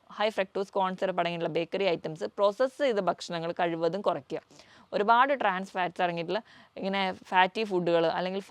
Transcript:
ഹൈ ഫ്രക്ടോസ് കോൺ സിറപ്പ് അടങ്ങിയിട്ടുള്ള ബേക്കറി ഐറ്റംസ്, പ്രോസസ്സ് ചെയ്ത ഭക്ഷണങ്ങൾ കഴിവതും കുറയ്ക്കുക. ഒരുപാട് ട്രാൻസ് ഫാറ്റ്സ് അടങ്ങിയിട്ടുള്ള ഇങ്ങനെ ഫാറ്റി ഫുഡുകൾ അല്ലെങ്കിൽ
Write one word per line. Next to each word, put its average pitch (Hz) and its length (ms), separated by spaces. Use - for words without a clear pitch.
ഹൈ 214 180
ഫ്രക്ടോസ് 190 400
കോൺ 185 240
സിറപ്പ് 185 200
അടങ്ങിയിട്ടുള്ള 170 380
ബേക്കറി 185 260
ഐറ്റംസ്, 160 300
പ്രോസസ്സ് 208 480
ചെയ്ത 214 240
ഭക്ഷണങ്ങൾ 170 500
കഴിവതും 170 480
കുറയ്ക്കുക. 156 340
ഒരുപാട് 233 400
ട്രാൻസ് 190 320
ഫാറ്റ്സ് 180 300
അടങ്ങിയിട്ടുള്ള 175 360
ഇങ്ങനെ 196 220
ഫാറ്റി 190 400
ഫുഡുകൾ 170 340
അല്ലെങ്കിൽ 185 340